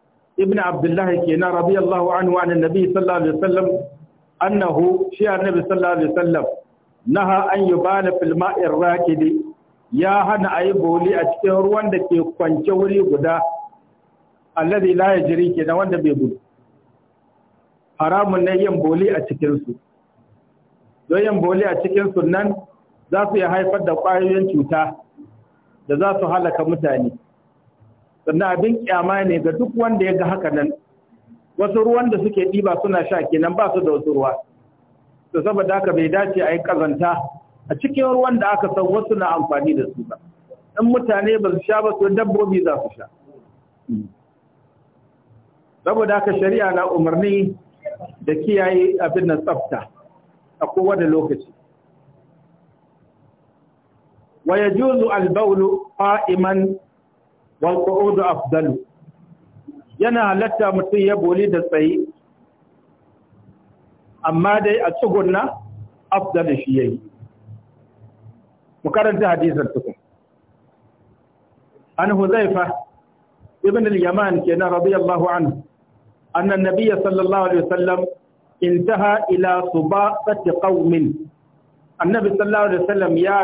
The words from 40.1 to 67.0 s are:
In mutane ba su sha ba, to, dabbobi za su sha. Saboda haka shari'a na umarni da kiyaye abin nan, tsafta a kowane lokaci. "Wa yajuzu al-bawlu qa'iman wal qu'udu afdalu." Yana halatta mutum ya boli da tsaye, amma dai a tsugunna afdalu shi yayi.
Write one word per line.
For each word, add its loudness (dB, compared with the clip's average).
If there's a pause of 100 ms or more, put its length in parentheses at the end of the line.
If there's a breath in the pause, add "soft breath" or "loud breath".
In 2
mutane 2
ba 0
su -2
sha 2
ba, 0 (100)
to, 4
dabbobi 2
za 0
su -6
sha. -16 (2750)
Saboda 0
haka 0
shari'a 0
na 0
umarni 0 (640)
da -2
kiyaye 2
abin 0
nan, 0
tsafta -6 (720)
a -2
kowane 0
lokaci. 0 (3000)
"Wa 0
yajuzu 2
al-bawlu 2 (300)
qa'iman 0 (880)
wal 0
qu'udu 2
afdalu." 0 (1300)
Yana 2
halatta 0
mutum 0
ya 2
boli 0
da 0
tsaye, 0 (2250)
amma 2
dai 2
a 0
tsugunna 0 (720)
afdalu 0
shi -4
yayi. -2 (1800)